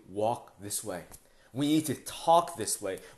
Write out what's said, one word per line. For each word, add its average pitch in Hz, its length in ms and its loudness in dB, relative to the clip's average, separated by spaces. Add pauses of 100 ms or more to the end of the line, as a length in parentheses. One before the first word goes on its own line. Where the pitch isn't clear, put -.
walk 107 520 -2
this 101 220 -6
way. 90 220 -6 (480)
We 143 160 0
need 156 180 4
to 123 80 0
talk - 640 2
this - 240 -2
way. 95 180 -2 (200)